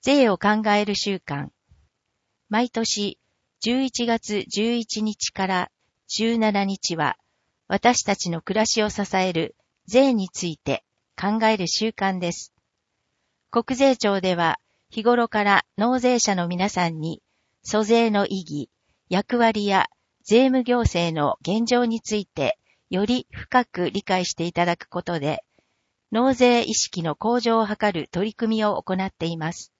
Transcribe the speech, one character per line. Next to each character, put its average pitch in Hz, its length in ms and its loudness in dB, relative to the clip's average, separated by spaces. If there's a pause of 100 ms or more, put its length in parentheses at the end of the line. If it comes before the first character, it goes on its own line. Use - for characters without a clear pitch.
税 269 260 4
を 190 100 2
考 214 320 2
え 208 140 2
る 202 100 -4
週 196 240 -4
間。 143 320 -8 (960)
毎 233 220 0
年、 208 480 -4 (420)
十 247 220 0
一 240 240 -2
月 226 420 -2
十 226 260 0
一 220 280 -4
日 214 300 -4
か 190 160 -4
ら 185 220 -2 (360)
十 226 320 0
七 208 260 2
日 196 300 -4
は、 151 220 -2 (540)
私 233 320 2
た 196 140 -2
ち - 140 -6
の 165 100 -4
暮 190 180 -4
ら 220 60 4
し 220 180 0
を 214 60 2
支 208 140 -4 (120)
え 185 160 2
る 165 240 -2 (320)
税 254 280 4
に 190 160 -2
つ - 160 -8
い 160 100 -4
て - 280 -4 (360)
考 214 260 -2
え 220 120 4
る 175 100 -2
週 220 240 -2
間 190 260 -2
で 175 140 -4
す。 - 220 -14 (960)
国 262 260 -2
税 269 180 4
庁 196 280 0
で 185 120 2
は、 170 240 0 (300)
日 - 140 -8
頃 233 260 2
か 208 160 0
ら 202 220 2 (100)
納 240 220 0
税 247 200 2
者 208 160 0
の 175 140 -2
皆 180 220 -2
さ 180 160 0
ん 165 120 -4
に、 160 240 -8 (400)
租 214 220 0
税 233 240 4
の 202 180 2
意 196 140 -4
義、 147 300 -10 (400)
役 202 260 -2
割 220 300 2
や 196 220 2 (360)
税 240 220 6
務 262 160 2
行 247 180 0
政 170 340 0
の 147 280 0
現 220 240 0
状 240 180 2
に 226 160 -2
つ - 160 -6
い 208 80 -2
て、 - 340 -4 (300)
よ 185 160 0
り 247 260 -2
深 - 360 -2
く 175 240 -4
理 202 120 -6
解 185 220 -2
し - 80 -6
て 170 120 -6
い 175 100 -6
た 175 100 2
だ 170 140 -2
く - 100 -20
こ 180 140 -8
と 170 160 -4
で、 147 260 -4 (680)
納 247 220 2
税 247 300 4
意 214 100 -2
識 - 300 -4
の 160 140 -2
向 233 220 0
上 226 220 2
を 214 60 0
図 208 80 -4 (180)
る 165 180 -6
取 196 180 -2
り 214 60 -10
組 220 220 -2
み 220 80 0
を 208 180 -2
行 185 120 -4
っ 190 180 -4
て - 140 -6
い 170 100 -4
ま 160 160 -6
す。 - 280 -16